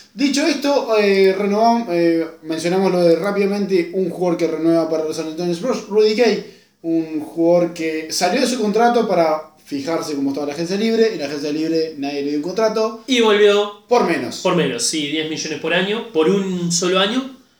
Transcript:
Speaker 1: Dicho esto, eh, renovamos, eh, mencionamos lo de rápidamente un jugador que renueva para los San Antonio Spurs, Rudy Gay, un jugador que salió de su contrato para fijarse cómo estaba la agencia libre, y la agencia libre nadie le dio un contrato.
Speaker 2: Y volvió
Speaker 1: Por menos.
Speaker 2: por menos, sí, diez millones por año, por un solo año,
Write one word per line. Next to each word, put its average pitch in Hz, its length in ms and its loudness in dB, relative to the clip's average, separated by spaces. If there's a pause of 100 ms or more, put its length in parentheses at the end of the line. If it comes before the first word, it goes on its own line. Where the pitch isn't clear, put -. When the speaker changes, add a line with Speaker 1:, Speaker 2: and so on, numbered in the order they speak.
(140)
Speaker 1:
Dicho 277 320 0
esto, 262 520 0
eh, 196 400 4
renovamos, 220 520 2
eh, 170 360 2 (160)
mencionamos 175 500 0
lo 175 100 2
de 170 140 6
rápidamente 190 760 0
un 185 160 -2
jugador 175 280 -2
que 170 80 2
renueva 160 440 0
para 160 140 -2
los 156 120 -6
San 160 100 -6
Antonio 170 280 -4
Spurs, 214 340 -4
Rudy 214 260 4
Gay, 208 400 0 (280)
un 160 380 -2
jugador 165 520 2
que 160 400 -6
salió 208 300 0
de 247 40 2
su 233 140 -2
contrato 220 480 2
para 160 460 0 (100)
fijarse 151 500 -6
cómo 139 180 -2
estaba 143 160 -6
la 143 40 -6
agencia 170 240 -4
libre, 226 380 2
y 175 40 -8
la 147 60 -6
agencia 147 260 -6
libre 160 460 -2
nadie 143 280 -6
le 143 40 -4
dio 147 120 -2
un - 20 -4
contrato. 220 640 -2
Speaker 2:
Y 247 160 2
volvió 208 680 2
Speaker 1:
Por 226 180 2
menos. 143 340 -4
Speaker 2:
por 175 140 0
menos, 139 280 0
sí, 151 240 -2
diez 156 240 -4
millones 151 300 -6
por 160 120 -4
año, 202 400 -2
por 156 160 2
un 185 420 0
solo 185 300 0
año, 254 380 -2 (220)